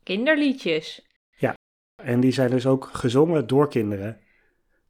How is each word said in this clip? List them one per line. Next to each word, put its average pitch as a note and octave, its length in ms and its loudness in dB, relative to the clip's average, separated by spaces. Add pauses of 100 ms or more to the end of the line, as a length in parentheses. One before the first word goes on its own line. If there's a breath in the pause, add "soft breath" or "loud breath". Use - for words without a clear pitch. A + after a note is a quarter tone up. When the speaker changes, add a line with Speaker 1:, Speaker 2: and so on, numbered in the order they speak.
Speaker 1:
kinderliedjes. B3 1040 -2 (300)
Speaker 2:
Ja, - 160 -2 (420)
en A#2+ 240 -2
die B2+ 120 4
zijn B2+ 180 2
dus B2+ 160 0
ook C3 280 0
gezongen C#3 540 0
door C#3 220 2
kinderen. G#2 540 -4 (680)